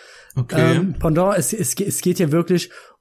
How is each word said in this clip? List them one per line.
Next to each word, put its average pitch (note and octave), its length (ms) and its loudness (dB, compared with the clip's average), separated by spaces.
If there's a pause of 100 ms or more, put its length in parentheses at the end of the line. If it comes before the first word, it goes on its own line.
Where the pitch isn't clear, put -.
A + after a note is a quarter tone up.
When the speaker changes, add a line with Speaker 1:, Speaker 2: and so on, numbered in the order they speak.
(360)
Speaker 1:
Okay. D#3+ 400 2
Speaker 2:
Ähm, E3+ 240 -2
Pendant, F3+ 380 2
es, - 160 -2
es, G3+ 260 -4
es - 220 -4
geht F3+ 160 0
hier D#3 160 0
wirklich E3+ 380 0 (300)